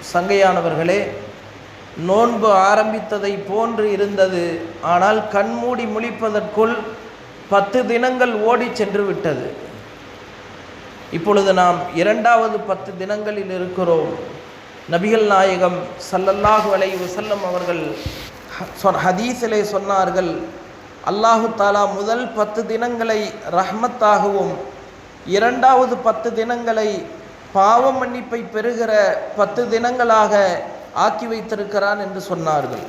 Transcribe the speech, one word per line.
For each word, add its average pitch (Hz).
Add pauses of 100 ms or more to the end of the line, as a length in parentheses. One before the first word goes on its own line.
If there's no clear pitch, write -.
(120)
சங்கையானவர்களே, 180 (960)
நோன்பு 220
ஆரம்பித்ததை 202 (100)
போன்று 214
இருந்தது. 190 (220)
ஆனால் 196
கண்மூடி 233
முழிப்பதற்குள் 220 (720)
பத்து 196
தினங்கள் 247
ஓடி 220
சென்று 202
விட்டது. 143 (1600)
இப்பொழுது 196
நாம் 180 (180)
இரண்டாவது 220
பத்து 190
தினங்களில் 208
இருக்கிறோம். 180 (540)
நபிகள் 214
நாயகம் 185 (360)
ஸல்லல்லாஹு 202
அலைஹி 190
வஸல்லம் 196
அவர்கள் 175 (540)
ஹ-, -
சொ-, 175 (100)
ஹதீஸிலே 214
சொன்னார்கள், 185 (680)
அல்லாஹு 220 (100)
தாலா 202
முதல் 226
பத்து 214
தினங்களை 226 (200)
ரஹ்மத்தாகவும், 202 (720)
இரண்டாவது 247
பத்து 226
தினங்களை 220 (460)
பாவ 233
மன்னிப்பை 240 (100)
பெறுகிற 214 (180)
பத்து 208
தினங்களாக 226 (480)
ஆக்கி 214
வைத்திருக்கிறான் 202
என்று 190 (120)
சொன்னார்கள். 147